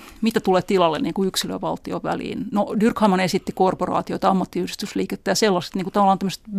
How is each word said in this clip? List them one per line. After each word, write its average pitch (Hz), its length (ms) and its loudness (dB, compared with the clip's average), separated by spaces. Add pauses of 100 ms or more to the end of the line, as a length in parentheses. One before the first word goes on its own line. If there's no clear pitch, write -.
(220)
mitä 220 180 2
tulee 185 220 4
tilalle, 175 380 2
niin 165 140 -2
kuin, 190 140 0
yksilö 185 260 -4
ja 190 80 -8
valtion 170 420 -6
väliin? - 480 -6
No, 208 280 -2
Durkheim 208 400 4
esitti 185 320 -2
korporaatioita, 180 800 0
ammattiyhdistysliikettä 190 1000 -4
ja 185 40 2
sellaiset, 190 400 0
niin 185 100 -4
kuin, 190 80 -10
tavallaan 196 260 4
tämmöiset 196 240 -4 (160)